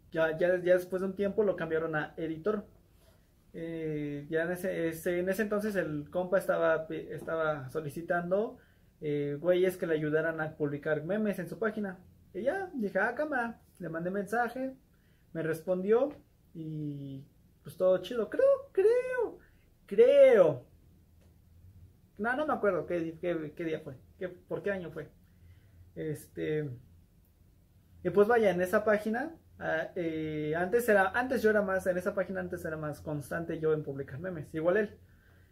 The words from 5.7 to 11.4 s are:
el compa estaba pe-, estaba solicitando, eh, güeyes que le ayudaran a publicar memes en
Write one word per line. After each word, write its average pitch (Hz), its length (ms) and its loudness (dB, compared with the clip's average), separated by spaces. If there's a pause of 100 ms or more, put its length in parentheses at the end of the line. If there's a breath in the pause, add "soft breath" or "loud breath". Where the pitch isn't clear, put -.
el 151 360 -4
compa 185 260 0
estaba 165 480 2
pe-, 160 300 -8
estaba 151 560 -4
solicitando, 175 880 -2 (420 soft breath)
eh, 147 380 -2
güeyes 180 380 4
que 180 100 -4
le 160 80 2
ayudaran 156 460 0
a 156 140 -6
publicar 147 480 -2
memes 196 360 -2
en 170 80 -6